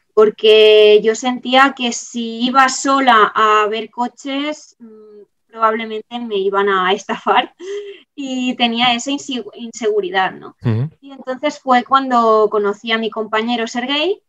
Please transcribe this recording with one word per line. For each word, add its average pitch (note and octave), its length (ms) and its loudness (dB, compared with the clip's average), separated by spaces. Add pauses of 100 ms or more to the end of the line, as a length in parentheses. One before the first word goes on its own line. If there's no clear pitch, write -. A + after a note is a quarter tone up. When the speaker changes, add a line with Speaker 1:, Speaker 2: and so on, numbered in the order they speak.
(140)
Speaker 1:
porque G#3+ 880 6
yo A3 140 0
sentía B3+ 600 0
que A#3+ 180 -6
si A3+ 540 -10
iba C4 200 4
sola C4+ 640 2
a G#3+ 340 2
ver A3 220 -6
coches, C#4 880 -8
mm, G#3+ 420 -20 (260)
probablemente A3+ 720 -4
me A3+ 160 -6
iban G3 320 0
a F#3 240 0
estafar A3 640 -2 (580)
y B3+ 440 -6
tenía A#3+ 360 0
esa A#3+ 180 -6
insi-, C4+ 340 -8 (100)
inseguridad, G3+ 760 -4
¿no? - 300 -20
Speaker 2:
Ujú. A#2+ 260 -2 (100)
Speaker 1:
Y C#4 140 -20
entonces C4+ 460 -8
fue B3 260 2
cuando A#3 640 2
conocí G#3 400 -4
a A3+ 60 0
mi A3+ 120 -4
compañero A3+ 580 -4
Sergei C#4+ 600 -4